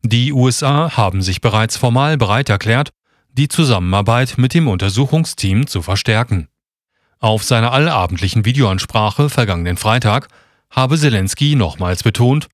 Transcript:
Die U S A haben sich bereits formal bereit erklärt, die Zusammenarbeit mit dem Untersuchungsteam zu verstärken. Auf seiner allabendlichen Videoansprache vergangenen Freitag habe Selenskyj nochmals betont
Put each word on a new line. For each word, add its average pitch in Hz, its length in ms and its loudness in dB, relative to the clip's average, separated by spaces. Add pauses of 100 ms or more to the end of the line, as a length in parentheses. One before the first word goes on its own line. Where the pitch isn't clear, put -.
Die 123 320 0
U 127 140 4
S 123 160 0
A 147 340 0
haben 98 240 0
sich 92 200 -4
bereits 110 360 0
formal 135 400 0
bereit 117 320 0
erklärt, 113 400 0 (420)
die 143 160 0
Zusammenarbeit 113 920 0
mit 123 160 2
dem 165 120 2
Untersuchungsteam 104 1000 0
zu 90 160 -6
verstärken. 101 640 -2 (720)
Auf 110 240 0
seiner 120 300 0
allabendlichen 104 720 0
Videoansprache 113 840 0
vergangenen 87 480 -2
Freitag 113 500 0 (440)
habe 131 260 0
Selenskyj 143 560 0
nochmals 90 480 -2
betont 123 520 0